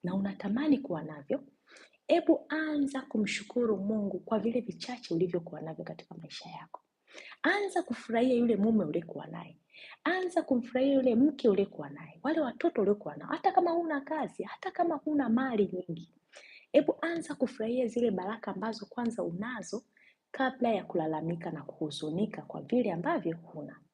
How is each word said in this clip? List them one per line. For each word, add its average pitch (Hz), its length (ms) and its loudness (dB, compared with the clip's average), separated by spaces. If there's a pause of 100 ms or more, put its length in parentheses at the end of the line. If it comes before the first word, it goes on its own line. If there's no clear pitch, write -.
na 175 120 -2
unatamani 202 640 0
kuwa 160 240 -4
navyo, 156 420 -6 (640)
hebu 330 400 4
anza 294 540 -2
kumshukuru 220 720 0
Mungu 196 440 -2
kwa - 180 0
vile 233 220 0
vichache - 540 -8
ulivyokuwa 165 460 -2
navyo 160 240 -10
katika - 300 -14
maisha 165 360 -16
yako. - 300 -16 (600)
Anza 370 400 0
kufurahia 233 520 2
yule 233 220 4
mume 208 280 4
uliokuwa 156 420 -4
naye. 170 320 -14 (460)
Anza 339 380 2
kumfurahia 262 520 2
yule 254 200 6
mke 269 340 4
uliokuwa 190 420 2
naye, - 320 -16
wale 320 180 0
watoto 254 420 0
uliokuwa 208 340 0
nao, - 120 -12
hata 370 240 2
kama 359 180 4
huna 330 300 2
kazi, 277 420 -4
hata - 280 -8
kama 339 240 0
huna 285 340 0
mali 233 440 4
nyingi. 170 380 -8 (640)
Hebu 285 280 6
anza 330 340 -4
kufurahia 240 520 0
zile 233 240 2
baraka 196 420 -4
ambazo 208 340 -6
kwanza 226 360 -4
unazo 202 640 -6 (460)
kabla 254 420 0
ya 190 120 0
kulalamika 165 680 -2
na 147 120 -8
kuhuzunika 156 800 -4
kwa - 200 -10
vile 214 300 0
ambavyo 175 440 -2
huna. - 440 -14 (140)